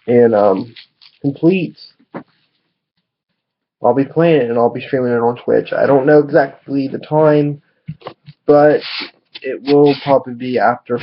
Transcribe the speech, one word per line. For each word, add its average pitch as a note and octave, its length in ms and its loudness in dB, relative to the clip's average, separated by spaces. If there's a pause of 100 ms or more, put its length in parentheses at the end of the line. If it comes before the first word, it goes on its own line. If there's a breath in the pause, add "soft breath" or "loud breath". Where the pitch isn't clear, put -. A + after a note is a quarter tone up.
and, A#2+ 260 4
um, G2+ 400 0 (460)
completes, D#3+ 720 -4 (1900)
I'll A#2+ 100 2
be C#3 120 -2
playing D#3+ 380 2
it A#2 60 -4
and A#2+ 80 -4
I'll A#2+ 160 2
be B2 140 -12
streaming B2+ 240 -2
it A#2+ 60 0
on A#2 180 0
Twitch. - 380 -2
I - 120 -2
don't C3+ 200 2
know D3+ 140 4
exactly C#3 680 -2
the C3+ 120 -10
time, D3+ 640 0 (840)
but D3 340 4 (600)
it C3 220 -10
will C#3+ 380 4
probably C3 340 -2
be B2 220 -6
after A#2+ 460 -2